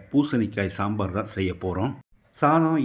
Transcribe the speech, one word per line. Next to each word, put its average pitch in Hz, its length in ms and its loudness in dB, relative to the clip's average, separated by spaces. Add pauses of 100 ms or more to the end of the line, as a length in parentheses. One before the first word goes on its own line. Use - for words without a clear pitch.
(120)
பூசணிக்காய் 110 640 0
சாம்பார் 104 400 -2
தான் 104 180 -4
செய்ய 95 160 0 (140)
போறோம். 92 280 -2 (440)
சாதம், 160 480 4